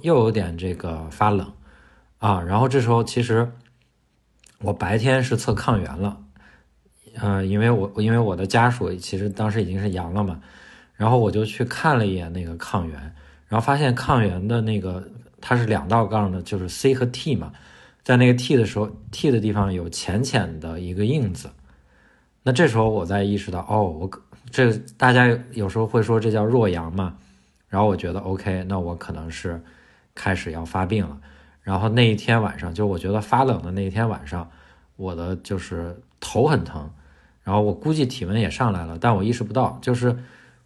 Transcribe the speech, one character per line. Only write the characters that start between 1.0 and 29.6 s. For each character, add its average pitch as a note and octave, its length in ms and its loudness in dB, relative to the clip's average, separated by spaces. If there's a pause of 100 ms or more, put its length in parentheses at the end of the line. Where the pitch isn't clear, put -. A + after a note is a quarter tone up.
发 G#2+ 180 2
冷。 G2+ 240 0 (680)
啊， G2+ 220 0
然 F2+ 180 0
后 C3 80 4
这 C3 140 2
时 A#2 80 0
候 A#2 160 4
其 - 180 -2
实 A#2 240 2 (1160)
我 G#2+ 100 -2
白 F#2+ 240 -2
天 C3 260 2
是 A#2 140 0
测 A2+ 160 -2
抗 G#2 260 0
原 D#2+ 200 -6
了， G2+ 180 -4 (1040)
呃， G2 240 0
因 G2+ 160 0
为 A#2 100 4
我， G2+ 280 2
因 A2 140 2
为 A#2 60 4
我 G#2 160 2
的 F#2 120 -4
家 A#2+ 240 4
属 G2 240 -2
其 F#2 240 -6
实 G#2 100 -2
当 G#2+ 220 -2
时 G#2+ 120 0
已 F2 40 0
经 F#2+ 120 -4
是 G2+ 120 0
阳 F2+ 240 -6
了 G#2 100 0
嘛， E2 160 -6 (560)
然 A2 140 2
后 B2 80 6
我 G#2+ 120 4
就 G#2+ 140 0
去 A#2 220 -4
看 C#3+ 320 2
了 G#2+ 80 4
一 F#2+ 80 0
眼 E2+ 180 -6
那 F2+ 100 -6
个 E2 140 -8
抗 E2+ 320 -4
原， D2+ 100 -10 (480)
然 G#2+ 140 2
后 - 20 -4
发 C#3+ 140 2
现 C#3 180 2
抗 B2 320 2
原 F#2 220 -2
的 A#2 140 0
那 A2 180 0
个， F#2 260 -6 (320)
它 - 160 0
是 A#2+ 120 2
两 - 200 0
道 A2 200 2
杠 G#2 260 0
的， F#2 80 -4
就 G2+ 160 -8
是 F#2 100 -4
C C3+ 280 2
和 B2+ 100 0
T B2 320 -4
嘛， D#2+ 160 -8 (500)
在 B2+ 140 4
那 B2+ 100 8
个 B2 60 8
T B2 240 2
的 A#2 80 6
时 G2 140 -2
候， G#2 100 -2 (220)
T - 200 0
的 A#2+ 80 4
地 G#2 140 0
方 G2 180 2
有 F2+ 200 -4
浅 - 340 -2
浅 E2+ 360 -2
的 D#2+ 200 -8
一 F2+ 140 -6
个 G2+ 100 0
印 B2 300 0
子。 - 160 -12 (920)
那 B2+ 80 0
这 D3+ 160 4
时 A2+ 120 2
候 A2 100 4
我 G#2 160 0
才 G2 180 0
意 G2+ 140 0
识 G2 140 -6
到， F2+ 180 -6
哦， G#2 160 2 (160)
我 F#2+ 80 -6
可-， - 140 -14 (280)
这 B2 220 4 (240)
大 B2+ 160 4
家 B2 160 6 (240)
有 G#2 160 -2
时 G#2 100 -4
候 A2 80 0
会 A2+ 160 2
说 A2+ 160 2
这 G#2+ 120 2
叫 G#2+ 120 2
弱 A2 280 4
阳 E2 240 -4
嘛， F#2 240 -4 (500)
然 F#2+ 140 0
后 G#2+ 40 4
我 G2 80 4
觉 F2+ 200 -4
得， G2 60 -4
OK， F#2 460 -4
那 F#2+ 120 -2
我 E2+ 180 -4
可 - 160 -12
能 D#2+ 180 -8
是 E2+ 300 -8 (540)